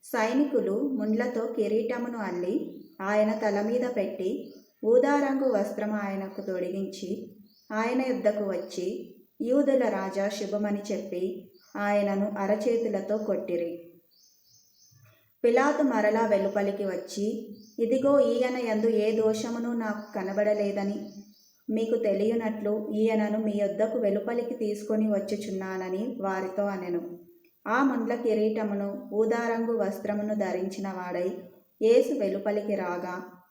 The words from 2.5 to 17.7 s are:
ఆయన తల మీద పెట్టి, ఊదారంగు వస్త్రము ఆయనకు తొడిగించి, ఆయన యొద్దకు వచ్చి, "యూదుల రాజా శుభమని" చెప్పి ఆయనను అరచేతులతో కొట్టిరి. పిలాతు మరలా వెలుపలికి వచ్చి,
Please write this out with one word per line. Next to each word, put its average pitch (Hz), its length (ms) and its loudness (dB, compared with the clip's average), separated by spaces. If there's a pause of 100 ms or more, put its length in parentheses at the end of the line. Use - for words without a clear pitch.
ఆయన 214 300 4
తల 208 300 0
మీద 233 200 2 (140)
పెట్టి, 196 580 -2 (320)
ఊదారంగు 269 680 4
వస్త్రము 208 500 0
ఆయనకు 196 380 -6
తొడిగించి, 185 920 -6 (360)
ఆయన 233 360 0
యొద్దకు 208 360 2
వచ్చి, 185 720 -4 (260)
"యూదుల 262 420 4
రాజా 196 460 0
శుభమని" 208 520 -2 (100)
చెప్పి 185 600 -6 (260)
ఆయనను 202 640 0
అరచేతులతో 214 760 0
కొట్టిరి. 175 680 -4 (1600)
పిలాతు 269 400 4
మరలా 220 420 2
వెలుపలికి 196 600 0
వచ్చి, 202 680 -4 (240)